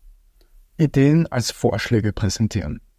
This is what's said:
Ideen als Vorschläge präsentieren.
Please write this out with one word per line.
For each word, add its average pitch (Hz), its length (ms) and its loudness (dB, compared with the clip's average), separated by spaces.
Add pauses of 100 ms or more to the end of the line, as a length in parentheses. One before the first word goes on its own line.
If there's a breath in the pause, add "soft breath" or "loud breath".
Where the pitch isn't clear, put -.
(760)
Ideen 151 520 4
als 123 220 -4
Vorschläge 104 640 0
präsentieren. 95 680 -4 (180)